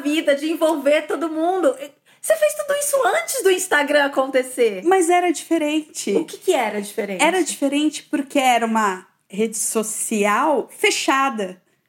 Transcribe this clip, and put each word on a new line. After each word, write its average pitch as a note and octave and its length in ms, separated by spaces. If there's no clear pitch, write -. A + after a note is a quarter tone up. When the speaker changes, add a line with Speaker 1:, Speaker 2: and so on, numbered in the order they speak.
Speaker 1:
vida, D4 340
de D4+ 160
envolver D#4 520
todo D#4+ 260
mundo. D#4+ 460
Você D#5 160
fez D5+ 180
tudo D5 200
isso C#5+ 220
antes C5+ 200
do F#4+ 80
Instagram D4 560
acontecer. B3+ 800
Speaker 2:
Mas F4 240
era F4 240
diferente. D#4 840
Speaker 1:
O D#4+ 80
que - 140
que - 140
era G#3+ 300
diferente? G3+ 420
Speaker 2:
Era F4 200
diferente C#4+ 680
porque C#4+ 280
era A#3+ 280
uma G#3 400
rede A3 280
social A3 1200
fechada. C4+ 840